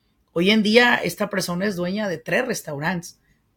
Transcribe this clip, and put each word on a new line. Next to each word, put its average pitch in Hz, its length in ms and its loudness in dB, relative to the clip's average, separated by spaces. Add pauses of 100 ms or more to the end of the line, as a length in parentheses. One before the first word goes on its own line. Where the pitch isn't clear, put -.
(340)
Hoy 180 180 2
en 220 120 4
día 233 320 6
esta 196 340 -4
persona 180 360 -4
es 208 120 -2
dueña 196 320 -4
de 160 80 -6
tres 196 280 -2
restaurantes. 165 720 -6 (380)